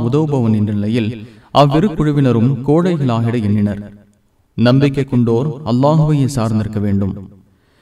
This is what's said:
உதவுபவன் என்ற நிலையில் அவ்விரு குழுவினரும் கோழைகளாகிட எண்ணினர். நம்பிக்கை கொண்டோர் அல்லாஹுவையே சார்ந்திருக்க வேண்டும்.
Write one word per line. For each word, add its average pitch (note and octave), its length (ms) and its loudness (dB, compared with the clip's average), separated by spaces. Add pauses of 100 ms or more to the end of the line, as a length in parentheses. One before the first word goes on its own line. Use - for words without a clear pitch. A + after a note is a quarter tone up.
உதவுபவன் B2+ 540 0
என்ற G#2 180 0
நிலையில் G#2 360 -2 (460)
அவ்விரு D3 340 4
குழுவினரும் C#3+ 640 2 (100)
கோழைகளாகிட C#3 800 0
எண்ணினர். G2+ 400 0 (760)
நம்பிக்கை C#3 480 2
கொண்டோர் A#2+ 420 0 (180)
அல்லாஹுவையே D3 640 2
சார்ந்திருக்க G#2+ 500 -2
வேண்டும். G2 360 -2 (680)